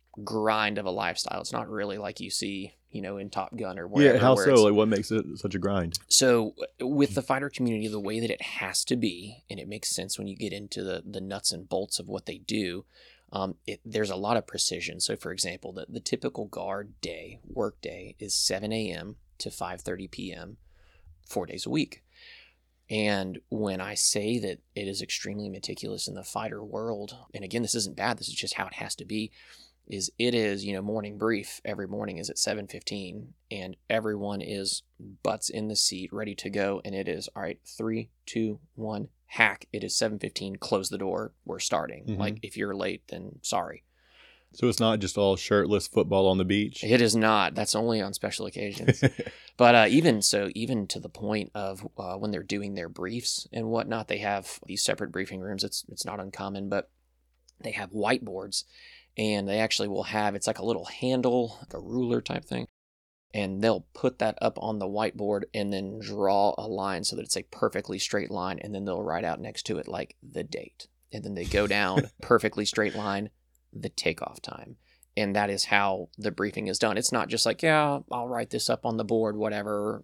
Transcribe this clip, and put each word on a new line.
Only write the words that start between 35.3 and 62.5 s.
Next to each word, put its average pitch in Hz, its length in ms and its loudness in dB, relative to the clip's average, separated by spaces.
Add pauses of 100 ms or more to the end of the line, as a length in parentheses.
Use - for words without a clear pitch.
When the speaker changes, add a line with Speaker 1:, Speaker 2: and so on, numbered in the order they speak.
Speaker 1:
in 107 180 -4
the 107 80 -4
seat, 92 380 0
ready 104 220 -6
to - 140 -8
go, 98 340 0
and 98 120 -6
it 98 120 -2
is, 90 280 -4
"All 101 80 -6
right, - 200 -6
three, 113 460 -4 (160)
two, 110 340 -2 (140)
one, 107 360 -6 (180)
hack. 104 440 2
It 104 120 -6
is 98 120 -4
seven 107 220 0
fifteen, 98 380 -6
close 95 340 -2
the 101 80 -4
door, 90 360 -2 (100)
we're - 160 -8
starting." - 460 -2
Speaker 2:
Mm-hmm. 101 140 -2
Speaker 1:
Like, 110 220 -2
if 104 160 -12
you're 101 180 -2
late, 95 340 -4
then 92 340 -12
sorry. 85 400 -4 (720)
Speaker 2:
So 123 160 4
it's 107 100 2
not 110 200 6
just 98 200 0
all 98 160 6
shirtless 101 520 4
football 95 420 4
on 95 80 6
the 92 80 4
beach? 101 380 2
Speaker 1:
It 117 180 6
is 113 140 6
not. 107 400 6
That's 104 200 0
only 113 260 2
on 98 120 -4
special - 320 -4
occasions. 101 640 2
Speaker 2:
<laughs> - 40 -4 (440)
Speaker 1:
But, 120 160 12
uh, 113 140 10
even 123 340 6
so, 101 320 2
even 113 340 -2
to - 120 -6
the - 80 -10
point 107 480 -4
of, 98 320 -6 (100)
uh, 95 180 -6
when 104 160 -4
they're 92 120 -4
doing 101 320 -4
their 85 140 -6
briefs - 640 -4
and 113 140 -2
whatnot, 113 420 -2
they 101 80 0
have 101 480 -4
these 101 180 -2
separate 104 300 -2
briefing 95 260 -4
rooms. 95 240 -4
It's, - 240 -6
it's - 160 -10
not 101 160 -6
uncommon, 98 480 -8
but 98 220 -2 (720)
they 113 100 -8
have 98 200 -6
whiteboards, 104 720 0 (520)
and 104 300 2
they 101 120 2
actually 110 280 0
will 98 160 -2
have, 104 320 0
it's 101 120 -6
like 110 120 0
a 98 60 -4
little 101 180 0
handle, 123 800 2
like - 120 -16
a - 60 -8
ruler 120 400 0
type - 240 -4
thing, 120 240 -6 (640)